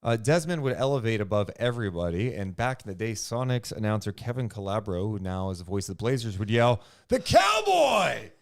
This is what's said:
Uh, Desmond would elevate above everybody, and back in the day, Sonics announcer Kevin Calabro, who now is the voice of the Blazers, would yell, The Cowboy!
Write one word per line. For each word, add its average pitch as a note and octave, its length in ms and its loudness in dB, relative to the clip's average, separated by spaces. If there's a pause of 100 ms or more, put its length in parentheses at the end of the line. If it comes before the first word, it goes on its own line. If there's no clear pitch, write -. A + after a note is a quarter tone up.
Uh, A#2 160 0
Desmond D#3 460 2
would C3+ 140 0
elevate A#2 440 2
above G2+ 360 0
everybody, G#2 800 -2
and F#2+ 220 -6
back B2+ 280 -4
in - 40 -14
the G2 60 -8
day, A2 180 -4
Sonics A#2+ 600 -4
announcer G#2+ 400 -2
Kevin A#2+ 360 -4
Calabro, G2+ 640 -4
who G#2+ 80 -4
now F#2 320 -4
is F2+ 80 -6
the F2+ 60 -12
voice F#2+ 240 -4
of F#2+ 80 -8
the - 60 -10
Blazers, A#2 360 -2
would G2+ 120 -4
yell, A#2 300 4 (280)
The B3+ 100 2
Cowboy! D#4 1120 4 (120)